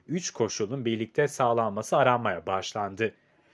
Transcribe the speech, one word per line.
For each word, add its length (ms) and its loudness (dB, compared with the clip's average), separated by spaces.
üç 240 -4
koşulun 540 -4
birlikte 420 0
sağlanması 680 0
aranmaya 480 2
başlandı. 680 -2